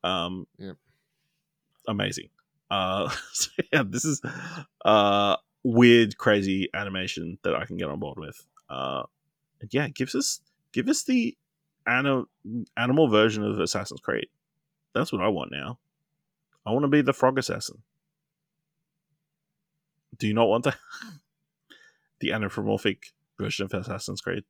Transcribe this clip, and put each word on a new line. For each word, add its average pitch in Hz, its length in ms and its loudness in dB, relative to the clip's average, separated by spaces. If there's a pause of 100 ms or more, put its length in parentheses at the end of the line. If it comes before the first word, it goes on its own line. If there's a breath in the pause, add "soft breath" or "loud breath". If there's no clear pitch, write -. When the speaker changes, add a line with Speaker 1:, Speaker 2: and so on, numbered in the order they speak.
Speaker 1:
Um, 90 440 -4 (120)
Speaker 2:
Yep. 95 160 -14 (1120)
Speaker 1:
amazing. 101 420 -4 (400)
Uh, 95 400 -2 (120)
<laughs> - 120 -20
so - 160 -4 (220)
yeah, 147 140 2
this 107 180 -6
is, 151 180 -4 (640 loud breath)
uh, 101 540 4 (260)
weird, 120 540 8
crazy 98 560 2
animation 92 680 -6
that 80 120 0
I - 100 -4
can 87 120 -10
get 85 100 -4
on 73 120 -6
board 71 200 -8
with. 76 260 -16 (240)
Uh, 65 340 -6 (580)
and 110 120 -16
yeah, 139 140 -2
give - 280 -6
us, - 260 -4 (300)
give - 180 -4
us - 140 0
the 247 340 -2 (500)
ani-, 127 380 0 (520)
animal 135 300 4
version 107 360 6
of 104 160 -2
Assassin's - 420 -4
Creed. - 260 -4 (680)
That's 143 180 -2
what 95 100 -2
I 92 60 2
want 90 240 -2
now. 71 280 -10 (880)
I 107 60 -4
wanna 143 160 2
be 147 140 6
the 135 120 2
frog 131 260 4
assassin. - 420 -6 (2250)
Do 110 100 -2
you 107 60 0
not 113 140 4
want 113 180 2
that? 135 160 -2
<laughs> - 40 -20 (1300 soft breath)
The - 120 -2
anthropomorphic 104 760 -4 (300)
version 101 280 -6
of 92 80 -10
Assassin's 98 480 -8
Creed. 95 280 -8